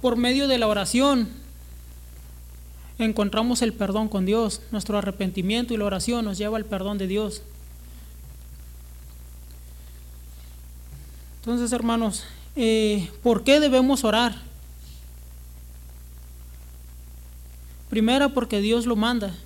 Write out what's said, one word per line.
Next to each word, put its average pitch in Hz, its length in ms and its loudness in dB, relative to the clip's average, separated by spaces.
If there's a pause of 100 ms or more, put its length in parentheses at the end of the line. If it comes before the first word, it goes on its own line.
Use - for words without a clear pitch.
Por 240 160 4
medio 254 320 4
de 254 100 6
la 226 80 4
oración 233 600 4 (1700)
encontramos 220 640 2
el 226 100 4
perdón 214 360 0
con 190 180 2
Dios. 214 440 2
Nuestro 208 280 0
arrepentimiento 196 760 0
y - 20 0
la 208 80 0
oración 214 400 0
nos 196 140 -2
lleva 214 180 -2
al 214 80 -2
perdón 202 340 -2
de 190 80 0
Dios. 208 360 -2 (4000)
Entonces, 240 320 0
hermanos, 233 520 2 (320)
eh, 220 540 4 (120)
¿por 226 220 6
qué 285 160 10
debemos 262 440 6
orar? 226 320 4 (3500)
Primera, 247 400 6
porque 233 320 2
Dios 226 260 4
lo 240 80 4
manda. 214 400 2 (120)